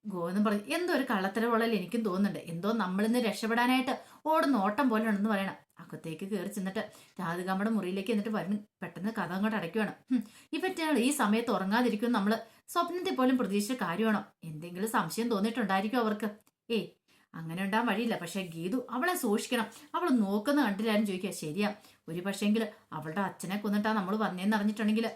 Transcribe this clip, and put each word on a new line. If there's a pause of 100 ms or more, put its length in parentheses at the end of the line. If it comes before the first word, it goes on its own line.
ഗോവിന്ദൻ
പറഞ്ഞു,
"എന്തോ
ഒരു
കള്ളത്തരം
ഉള്ളതിൽ
എനിക്കും
തോന്നുന്നുണ്ട്,
എന്തോ
നമ്മളിന്ന്
രക്ഷപ്പെടാനായിട്ട് (320)
ഓടുന്ന
ഓട്ടം
പോലെ
ഉണ്ടെന്ന്"
പറയണം. (220)
അകത്തേക്ക്
കയറി
ചെന്നിട്ട് (340)
രാധികാമ്മയുടെ
മുറിയിലേക്ക്
എന്നിട്ട്
വരുൺ (220)
പെട്ടെന്ന്
കഥ
അങ്ങോട്ട്
അടയ്ക്കുവാണ്. (120)
"ഹും, (300)
ഇവറ്റകൾ
ഈ
സമയത്ത്
ഉറങ്ങാതിരിക്കും
നമ്മള് (300)
സ്വപ്നത്തിൽ
പോലും
പ്രതീക്ഷിച്ച
കാര്യമാണോ? (220)
എന്തെങ്കിലും
സംശയം
തോന്നിയിട്ടുണ്ടായിരിക്കും
അവർക്ക്." (380)
"ഏയ്, (480)
അങ്ങനെ
ഉണ്ടാകാൻ
വഴിയില്ല.
പക്ഷെ
ഗീതു, (120)
അവളെ
സൂക്ഷിക്കണം, (280)
അവൾ (100)
നോക്കുന്ന
കണ്ടില്ലാരും"
ചോദിക്കുക.
"ശരിയാ, (400)
ഒരു
പക്ഷേങ്കിൽ (300)
അവളുടെ
അച്ഛനെ
കൊന്നിട്ടാ
നമ്മൾ
വന്നേന്ന്
അറിഞ്ഞിട്ടുണ്ടെങ്കിൽ